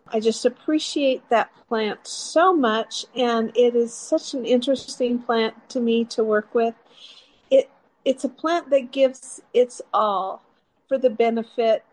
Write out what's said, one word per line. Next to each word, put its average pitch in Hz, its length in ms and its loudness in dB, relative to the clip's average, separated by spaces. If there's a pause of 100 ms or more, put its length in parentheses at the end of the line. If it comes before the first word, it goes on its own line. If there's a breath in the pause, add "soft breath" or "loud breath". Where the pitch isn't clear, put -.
I 220 140 -4
just 220 240 0
appreciate 277 840 -2
that 226 200 0 (180)
plant 220 380 -4
so - 460 2
much, 226 540 -2 (100)
and 233 400 0
it 240 180 4
is 233 200 0
such - 400 -4
an 247 100 -6
interesting 247 760 0
plant 226 520 -4
to 254 100 -4
me 233 260 2
to 233 160 -2
work 214 320 0
with. 233 200 0 (760 loud breath)
It, 269 200 4 (340)
it's 262 200 -2
a 262 40 0
plant 320 420 -4
that 269 220 0
gives 262 480 -2 (140)
its 247 260 2 (120)
all 196 500 -2 (440)
for 269 120 -2
the 254 120 2
benefit 226 840 0